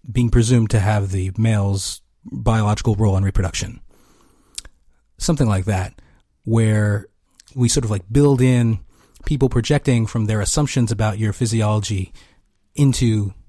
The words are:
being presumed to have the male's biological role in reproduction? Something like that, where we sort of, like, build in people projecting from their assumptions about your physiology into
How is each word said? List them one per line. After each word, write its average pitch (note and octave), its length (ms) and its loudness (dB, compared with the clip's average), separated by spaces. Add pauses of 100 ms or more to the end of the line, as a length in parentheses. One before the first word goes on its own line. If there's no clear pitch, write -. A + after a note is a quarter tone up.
(120)
being A#2+ 180 0
presumed A#2 420 4
to A2+ 80 2
have G2+ 320 0
the F#2+ 260 -4
male's G2+ 640 -2 (240)
biological A2 720 0
role G2+ 200 0
in F#2+ 80 2
reproduction? F#2+ 560 -2 (1400)
Something D3 300 0
like F#2+ 180 0
that, G2 340 -4 (460)
where G#2+ 640 0 (460)
we B2 140 0
sort B2+ 160 0
of, G#2+ 80 -4
like, F#2+ 180 -4
build C#3 300 4
in A#2+ 400 2 (460)
people C3+ 240 0
projecting A#2+ 580 0
from A2 180 -4
their G#2+ 140 -2
assumptions A#2+ 540 -2
about G#2+ 260 -2
your G#2+ 140 -2
physiology G#2+ 800 -2 (600)
into A2+ 600 0 (160)